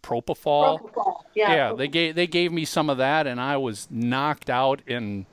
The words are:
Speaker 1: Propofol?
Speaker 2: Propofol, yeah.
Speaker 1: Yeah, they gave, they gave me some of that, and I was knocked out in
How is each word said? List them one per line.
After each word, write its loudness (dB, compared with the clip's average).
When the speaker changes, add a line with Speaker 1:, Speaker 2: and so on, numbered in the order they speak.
Speaker 1:
Propofol? 0
Speaker 2:
Propofol, -6
yeah. 2
Speaker 1:
Yeah, 2
they -4
gave, 0
they 0
gave 0
me -2
some 0
of 0
that, 2
and -4
I -2
was -4
knocked -2
out 2
in -6